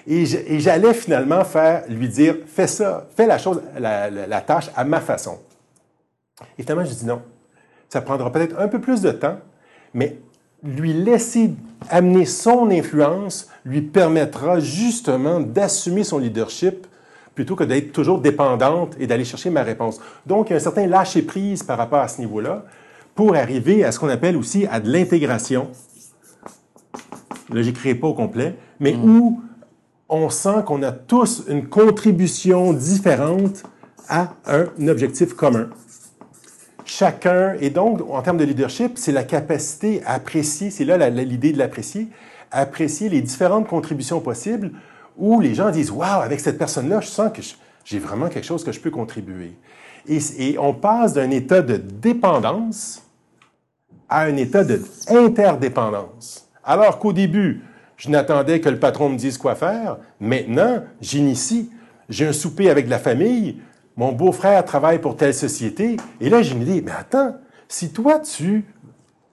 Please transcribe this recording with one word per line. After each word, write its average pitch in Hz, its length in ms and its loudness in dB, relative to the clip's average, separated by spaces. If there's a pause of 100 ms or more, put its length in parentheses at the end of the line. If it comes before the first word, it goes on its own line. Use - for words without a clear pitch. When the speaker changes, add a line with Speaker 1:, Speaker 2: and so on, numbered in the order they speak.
Speaker 1:
Et 165 220 2
je, 131 180 -2
et 156 140 -2
j'allais 185 340 4
finalement 160 500 2
faire, 160 460 2
lui 120 200 -4
dire, « 151 260 4 (120)
Fais 185 200 0
ça, - 480 -4
fais 226 100 6
la 220 140 4
chose, 185 220 -2 (180)
la, 104 320 -2
la, 101 160 -10
la 101 140 -4
tâche 151 340 -2
à 127 80 -2
ma 151 160 0
façon. » - 400 -6 (1200)
Et 127 40 -12
finalement, 160 220 -2
je 135 80 -8
dis, « 117 140 -12
Non, 120 140 -4 (680)
ça - 120 -4
prendra 127 300 -4
peut-être 165 280 -2
un 202 80 0
peu 233 120 -4
plus 240 220 -2
de 180 100 2
temps, 165 260 -4 (580)
mais 143 220 -4 (460)
lui 151 300 -4
laisser 214 580 2 (380)
amener 180 360 6
son 233 440 2
influence 170 800 0 (140)
lui 135 180 -2
permettra 160 760 2
justement 156 800 0
d'assumer 180 640 -2
son 156 160 -4
leadership 117 680 -2 (480)
plutôt 143 220 -6
que 170 80 -2
d'être 143 280 -2
toujours 165 300 0
dépendante 143 800 2
et 131 80 -6
d'aller 123 180 0
chercher 131 240 -8
ma 151 140 0
réponse. » - 360 -6 (280)
Donc, 214 220 0
il - 20 -2
y - 20 2
a 165 40 2
un - 20 2
certain 170 260 0
lâcher-prise 185 800 0
par 120 160 -4
rapport 120 200 0
à 139 80 0
ce - 140 -12
niveau-là 117 440 -6 (500)
pour 208 200 4
arriver 135 500 2
à 120 80 0
ce - 60 -8
qu'on 156 100 -2
appelle 147 260 0
aussi 196 320 -2
à 117 140 -4
de 107 100 -2
l'intégration. 147 800 0 (1800)
Là, 117 120 -2
j'écrirai 123 340 -2
pas 123 120 -4
au 151 60 0
complet, 120 420 -4 (260)
mais 143 120 4
Speaker 2:
Mm. 120 160 4
Speaker 1:
où 233 320 6 (680)
on 160 200 0
sent 202 360 0
qu'on 143 180 -2
a 131 80 -2
tous - 560 0
une 143 220 -4
contribution 185 1040 4
différente 175 880 2 (460)
à 170 240 -2 (120)
un 147 200 2 (240)
objectif 135 440 0
commun. 117 360 0 (1120)
Chacun, 185 800 0
et 143 80 0
donc, 185 400 0
en 131 120 -4
termes 175 160 0
de 160 60 2
leadership, 139 540 -2
c'est - 140 -4
la 135 120 0
capacité 160 840 -4
à 123 100 -2
apprécier, 151 540 -6
c'est 139 160 -6
là 175 120 2
la, 147 120 2
la, 120 140 -2
l'idée 127 300 -2
de 139 40 -2
l'apprécier, 135 520 -6 (420)
apprécier 147 580 -4
les 151 120 2
différentes 185 460 0
contributions 156 520 -4
possibles 190 520 -6 (460)
où 214 220 4
les - 160 2
gens 202 160 2
disent, « 151 200 -2
Wow, 123 120 -6 (180)
avec 135 200 -4
cette 147 160 -2
personne-là, 156 420 -2
je - 80 -6
sens 214 260 -2
que - 80 -14
je, - 120 -16 (320)
j'ai 104 140 -8
vraiment 101 280 -6
quelque 165 180 -8
chose 165 180 -6
que - 80 -6
je - 100 -12
peux 165 100 -4
contribuer. » 92 640 -10 (520)
Et, 151 120 0 (200)
et 135 200 -2
on 143 140 2
passe 220 400 2
d'un 131 180 0
état 135 300 2
de 117 160 0
dépendance 170 1200 -2 (1080)
à 156 140 0
un 151 160 0
état 135 260 2
d'interdépendance. 139 1800 0 (160)
Alors 185 360 4
qu'au 208 140 0
début, 185 500 0 (340)
je - 120 -12
n'attendais 147 500 2
que 160 100 2
le 127 100 -2
patron 143 300 2
me 131 80 -4
dise 131 220 -4
quoi - 160 0
faire, 196 420 -4 (220)
maintenant, 131 640 0 (180)
j'initie. 143 720 -2 (380)
J'ai 117 180 -2
un 147 60 0
souper 170 360 0
avec 143 160 4
de 120 60 -4
la 113 80 0
famille, 180 600 0 (380)
mon 123 140 -2
beau-frère 180 520 4
travaille 156 360 2
pour 139 160 -4
telle 139 180 2
société, 147 640 -4 (240)
et 131 80 0
là, 233 140 6
j'ai 139 100 -2
une 120 80 -4
idée, « 165 240 0
Mais - 60 -8
attends, - 460 -2 (300)
si - 240 -8
toi, 294 280 2
tu 208 460 -2 (680)